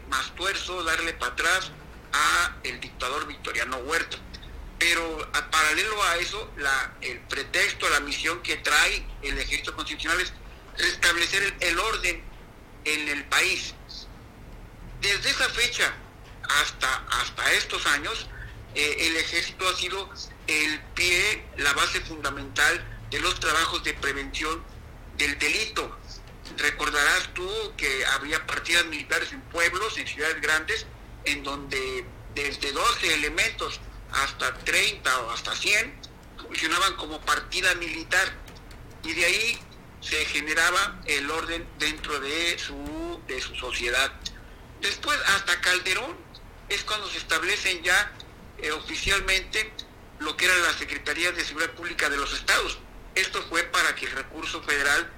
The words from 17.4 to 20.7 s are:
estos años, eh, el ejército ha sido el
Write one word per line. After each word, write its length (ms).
estos 340
años, 400
eh, 240
el 180
ejército 500
ha 80
sido 360
el 320